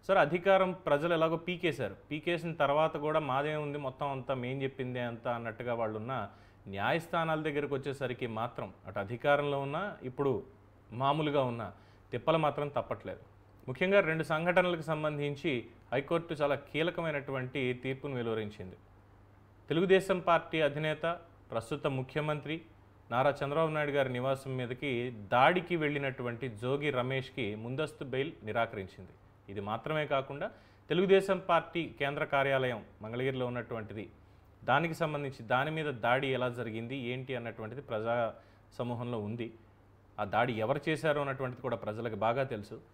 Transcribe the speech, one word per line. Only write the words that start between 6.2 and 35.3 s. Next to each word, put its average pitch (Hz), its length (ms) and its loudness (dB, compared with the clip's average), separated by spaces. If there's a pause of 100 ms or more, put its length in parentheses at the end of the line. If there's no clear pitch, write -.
న్యాయస్థానాల 156 760 0
దగ్గరకు 143 340 -2
వచ్చేసరికి 131 520 -4
మాత్రం 113 460 -6 (140)
అటు 98 120 -6
అధికారంలో 143 600 2
ఉన్నా, 151 440 -6
ఇప్పుడు 131 400 0 (480)
మామూలుగా 143 520 2
ఉన్నా 117 280 -4 (400)
తిప్పలు 160 260 2
మాత్రం 147 300 2
తప్పట్లేదు. 113 520 -4 (480)
ముఖ్యంగా 185 320 4
రెండు 160 240 2
సంఘటనలకు 170 580 2
సంబంధించి 147 840 -2 (280)
హైకోర్టు 160 400 0
చాలా 143 220 2
కీలకమైనటువంటి 139 1300 -2
తీర్పును 131 320 -4
వెలువరించింది. 110 600 -4 (960)
తెలుగుదేశం 185 500 4
పార్టీ 165 420 2
అధినేత, 156 560 0 (340)
ప్రస్తుత 139 360 -4
ముఖ్యమంత్రి 147 720 -2 (500)
నారా 135 220 4 (100)
చంద్రబాబు 156 280 2
నాయుడు 151 200 0
గారి 135 180 2
నివాసం 131 480 -2
మీదకి 123 560 -4 (180)
దాడికి 170 440 6
వెళ్ళినటువంటి 135 720 -2
జోగి 127 400 -2
రమేష్కి 127 680 -2
ముందస్తు 131 480 -4
బెయిల్ 135 280 -2 (120)
నిరాకరించింది. 101 680 -2 (380)
ఇది 101 120 -6
మాత్రమే 151 440 -2
కాకుండా 143 460 -2 (380)
తెలుగుదేశం 190 600 4
పార్టీ 165 500 2
కేంద్ర 147 240 -2
కార్యాలయం 135 600 2 (180)
మంగళగిరిలో 127 440 -2
ఉన్నటువంటిది, 117 640 -8 (540)
దానికి 147 300 4
సంబంధించి 143 520 -4